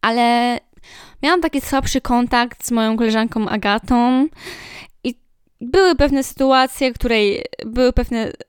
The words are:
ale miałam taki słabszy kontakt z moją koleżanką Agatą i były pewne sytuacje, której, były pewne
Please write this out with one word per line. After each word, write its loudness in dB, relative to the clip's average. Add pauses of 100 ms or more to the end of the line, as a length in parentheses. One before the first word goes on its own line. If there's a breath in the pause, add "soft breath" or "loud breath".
ale 0 (640 loud breath)
miałam 2
taki -2
słabszy -2
kontakt -2
z -6
moją 0
koleżanką 0
Agatą 0 (760 loud breath)
i -4 (460)
były 4
pewne 2
sytuacje, 0
której, 0 (220)
były 2
pewne -2 (160)